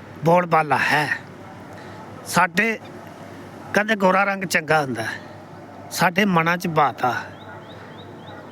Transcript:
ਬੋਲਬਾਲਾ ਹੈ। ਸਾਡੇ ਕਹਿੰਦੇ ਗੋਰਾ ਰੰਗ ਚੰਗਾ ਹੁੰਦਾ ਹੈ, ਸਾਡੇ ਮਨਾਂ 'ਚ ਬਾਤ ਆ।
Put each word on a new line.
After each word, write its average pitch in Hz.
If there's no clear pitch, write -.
ਬੋਲਬਾਲਾ 160
ਹੈ। 143
ਸਾਡੇ 185
ਕਹਿੰਦੇ 214
ਗੋਰਾ 190
ਰੰਗ 196
ਚੰਗਾ 156
ਹੁੰਦਾ 123
ਹੈ, 110
ਸਾਡੇ 180
ਮਨਾਂ 175
'ਚ 175
ਬਾਤ 156
ਆ। 120